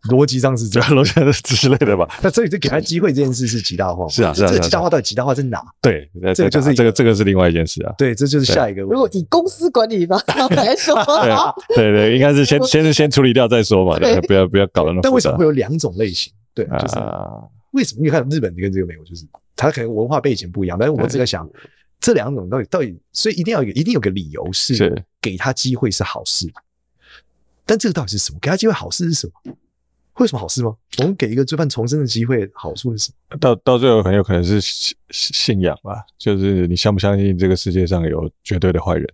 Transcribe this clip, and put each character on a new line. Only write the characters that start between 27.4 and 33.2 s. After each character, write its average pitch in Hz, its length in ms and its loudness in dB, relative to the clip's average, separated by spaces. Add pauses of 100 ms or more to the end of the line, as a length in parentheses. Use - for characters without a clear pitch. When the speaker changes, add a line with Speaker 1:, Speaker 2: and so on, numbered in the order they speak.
Speaker 1:
但 226 80 4
这 220 120 -2
个 175 40 0
到 147 120 -4
底 92 60 -10
是 104 80 -6
什 - 140 -6
么？ 78 80 -14
给 - 80 -4
他 185 80 0
机 220 100 -2
会 220 60 2
好 87 160 -8
事 87 180 -4
是 165 60 -2
什 - 140 -4
么？ - 60 -14 (800)
会 - 100 0
有 233 60 4
什 139 60 -4
么 120 40 -6
好 95 80 -8
事 123 160 -4
吗？ 110 140 -4 (220)
我 127 40 0
们 185 140 0
给 120 120 -2
一 110 60 -4
个 135 100 2
罪 147 140 -4
犯 156 100 0
重 120 200 -4
生 147 100 -2
的 139 80 -2
机 113 180 -2
会， 117 300 -2
好 - 200 -10
处 117 220 -6
是 104 100 -6
什 - 60 -14 (180)